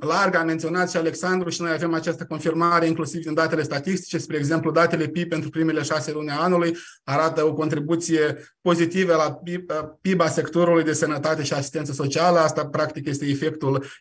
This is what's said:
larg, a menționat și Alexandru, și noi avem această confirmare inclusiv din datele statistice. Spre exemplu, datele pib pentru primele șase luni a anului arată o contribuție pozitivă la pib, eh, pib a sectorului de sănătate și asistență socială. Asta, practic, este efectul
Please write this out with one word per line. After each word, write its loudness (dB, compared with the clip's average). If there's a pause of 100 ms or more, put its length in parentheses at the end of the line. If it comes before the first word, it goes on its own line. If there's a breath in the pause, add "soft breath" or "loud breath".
larg, 0
a 0
menționat 0
și -4
Alexandru, 0
și -4
noi -2
avem -2
această -4
confirmare 2
inclusiv -2
din -6
datele 2
statistice. -4
Spre -6
exemplu, 0
datele 2
pib -4
pentru -4
primele 0
șase -2
luni -6
a -2
anului 2 (280 loud breath)
arată 2
o 2
contribuție 0 (240 loud breath)
pozitivă 2
la 2
pib, -10
eh, -4 (240)
pib 2
a 4
sectorului 2
de 2
sănătate 0
și -4
asistență -4
socială. 2
Asta, 2
practic, -4
este -2
efectul 0 (160 loud breath)